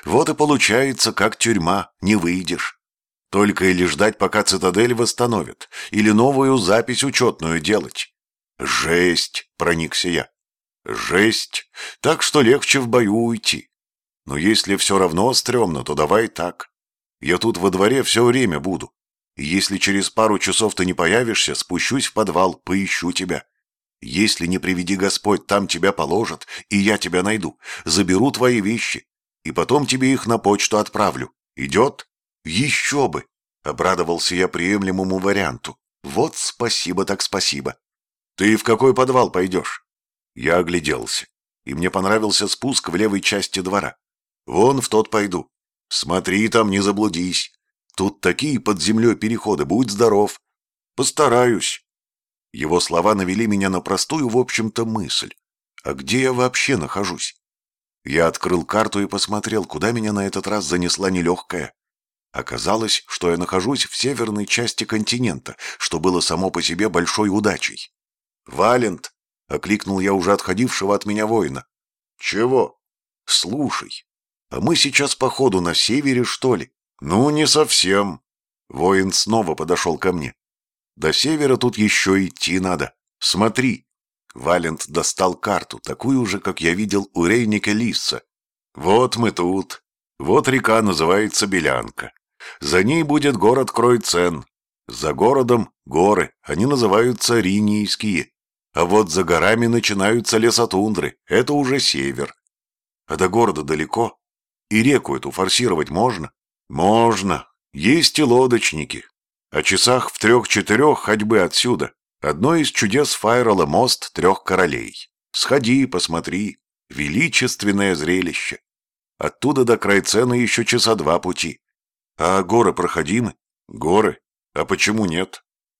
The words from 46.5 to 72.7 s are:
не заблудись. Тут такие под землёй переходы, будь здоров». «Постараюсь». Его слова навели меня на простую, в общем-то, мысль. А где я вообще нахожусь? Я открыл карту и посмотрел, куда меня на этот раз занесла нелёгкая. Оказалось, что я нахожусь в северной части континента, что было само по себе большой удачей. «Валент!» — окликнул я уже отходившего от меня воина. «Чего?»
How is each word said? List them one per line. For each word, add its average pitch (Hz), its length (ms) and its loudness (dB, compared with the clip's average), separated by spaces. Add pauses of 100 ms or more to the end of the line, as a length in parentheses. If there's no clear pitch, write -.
не 98 100 0
заблудись. 95 720 -2 (460)
Тут 98 220 -2
такие 127 400 -2
под 101 200 -2
землёй 110 360 2
переходы, 107 480 -2
будь 104 260 0
здоров». 104 500 2 (540)
«Постараюсь». 123 920 0 (680)
Его 78 260 0
слова 87 380 2
навели 98 320 0
меня 98 220 0
на 92 100 -2
простую, 131 480 -2
в 113 100 0
общем-то, 113 480 -2
мысль. - 480 -6 (480)
А 71 120 -6
где 117 280 -2
я 131 100 2
вообще 127 440 0
нахожусь? 90 580 -6 (680)
Я 82 240 2
открыл 87 360 -2
карту 104 380 -2
и 98 60 -4
посмотрел, 104 560 -4
куда - 260 -4
меня 110 220 -2
на 101 120 -2
этот 98 220 -6
раз 101 180 -4
занесла 90 460 0
нелёгкая. 87 640 -2 (560)
Оказалось, 95 800 -4
что 87 240 -2
я 85 40 0
нахожусь 92 500 -2
в - 100 -12
северной 113 500 -4
части 117 380 -4
континента, 107 720 -4 (200)
что - 220 -4
было 87 220 2
само 87 300 -2
по 87 120 -4
себе 85 260 -2
большой 90 400 0
удачей. 101 640 -2 (540)
«Валент!» — 107 640 0 (360)
окликнул 98 500 -2
я 98 140 0
уже 98 200 2
отходившего 101 640 -2
от 98 100 -2
меня 104 220 -2
воина. 87 400 -2 (500)
«Чего?» 120 640 0 (460)